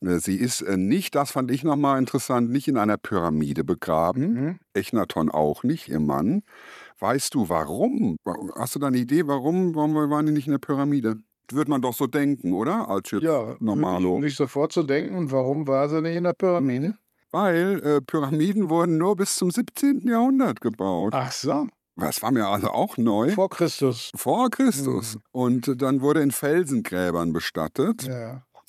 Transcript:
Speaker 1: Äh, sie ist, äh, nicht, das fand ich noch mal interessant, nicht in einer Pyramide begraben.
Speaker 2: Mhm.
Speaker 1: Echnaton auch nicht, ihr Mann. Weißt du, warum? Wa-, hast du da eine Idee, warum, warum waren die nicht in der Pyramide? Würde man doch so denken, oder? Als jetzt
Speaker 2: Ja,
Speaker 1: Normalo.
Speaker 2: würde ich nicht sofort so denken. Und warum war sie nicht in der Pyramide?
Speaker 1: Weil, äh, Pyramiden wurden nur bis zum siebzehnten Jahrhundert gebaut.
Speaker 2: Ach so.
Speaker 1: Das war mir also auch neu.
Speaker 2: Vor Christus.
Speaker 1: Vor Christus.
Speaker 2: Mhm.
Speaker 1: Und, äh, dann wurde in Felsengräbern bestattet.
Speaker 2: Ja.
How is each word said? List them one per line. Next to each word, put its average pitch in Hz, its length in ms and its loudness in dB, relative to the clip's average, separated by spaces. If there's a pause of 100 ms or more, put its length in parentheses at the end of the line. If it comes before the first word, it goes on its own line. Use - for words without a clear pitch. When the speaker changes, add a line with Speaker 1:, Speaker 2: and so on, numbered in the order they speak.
Speaker 1:
Äh, 90 200 0
sie 95 160 -2
ist, 120 260 -2
äh, 98 140 -2
nicht, 120 400 0
das 139 160 0
fand 131 180 -2
ich 135 140 -2
noch 156 100 2
mal 139 240 2
interessant, 123 520 0
nicht 139 180 -2
in 139 100 2
einer 104 200 2
Pyramide 78 680 0
begraben. 90 680 0
Speaker 2:
Mhm. 165 260 -4 (160)
Speaker 1:
Echnaton 104 540 -2
auch 76 360 0
nicht, 156 240 -2
ihr 76 100 -2
Mann. 78 440 0 (580)
Weißt 120 340 -2
du, 110 140 0
warum? 90 720 0
Wa-, - 140 -6 (180)
hast 123 220 -6
du - 20 -6
da 143 80 -2
eine 127 120 2
Idee, 143 280 0
warum, 160 480 0
warum 151 200 0 (140)
waren 147 180 0
die 151 60 2
nicht 147 140 -2
in 151 60 0
der 135 80 0
Pyramide? 139 560 0 (340)
Würde 143 200 0
man 135 120 0
doch 123 120 0
so 139 120 -2
denken, 143 460 0
oder? 143 360 -2
Als 98 220 -4
jetzt 110 140 -2
Speaker 2:
Ja, 127 340 -2
Speaker 1:
Normalo. 92 540 0
Speaker 2:
würde 90 60 0
ich 143 120 -2
nicht 135 60 -8
sofort 143 360 0
so 170 120 0
denken. 160 320 -2
Und 151 160 -4
warum 135 340 0
war 135 220 2
sie 156 120 0
nicht 165 140 -2
in 175 100 -2
der 175 80 2
Pyramide? 170 640 0 (380)
Speaker 1:
Weil, 180 520 2
äh, 147 160 4
Pyramiden 160 720 0
wurden 170 280 4
nur 185 180 2
bis 196 180 -2
zum 180 160 0
siebzehnten 277 580 0
Jahrhundert 240 520 2
gebaut. 98 560 0
Speaker 2:
Ach 131 160 -2
so. 240 340 -2 (300)
Speaker 1:
Das 78 260 -4
war 113 100 0
mir 110 160 2
also 101 220 0
auch 180 260 -2
neu. 113 360 2
Speaker 2:
Vor 190 180 2
Christus. 139 640 -2
Speaker 1:
Vor 220 340 2
Christus. 135 640 0
Speaker 2:
Mhm. 110 40 -14 (120)
Speaker 1:
Und, 123 360 0
äh, 135 80 0
dann 135 240 2
wurde 151 220 4
in 143 80 2
Felsengräbern 104 1000 0
bestattet. 131 720 -2
Speaker 2:
Ja. 127 380 -10 (260)